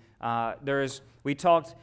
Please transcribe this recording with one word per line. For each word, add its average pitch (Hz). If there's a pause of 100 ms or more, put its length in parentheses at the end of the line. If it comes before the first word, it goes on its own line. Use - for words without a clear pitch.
(220)
Uh, 117
there 139
is, 127 (220)
we 143
talked 170